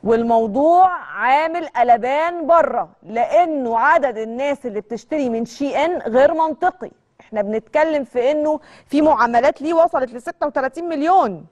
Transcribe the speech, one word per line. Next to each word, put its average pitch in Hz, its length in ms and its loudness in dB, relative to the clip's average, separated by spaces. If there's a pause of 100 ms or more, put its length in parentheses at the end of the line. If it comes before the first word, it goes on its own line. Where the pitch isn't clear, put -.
والموضوع 233 880 2
عامل 277 720 -2
قلبان 262 800 0
بره، 262 420 2 (140)
لأنه 240 760 0
عدد 277 380 2
الناس 240 480 -6
اللي 214 160 -6
بتشتري 254 480 -6
من 226 160 -2
شي 277 400 -4
إن 339 120 -2
غير 262 360 2
منطقي. 320 580 -4 (300)
احنا 214 200 -6
بنتكلم 285 600 -2
في 247 280 -2
إنه 302 280 0 (260)
في 285 160 0
معاملات 240 600 2
ليه 311 120 -4
وصلت 320 400 2
لستة 302 340 -8
وتلاتين 294 420 -6
مليون. 285 640 0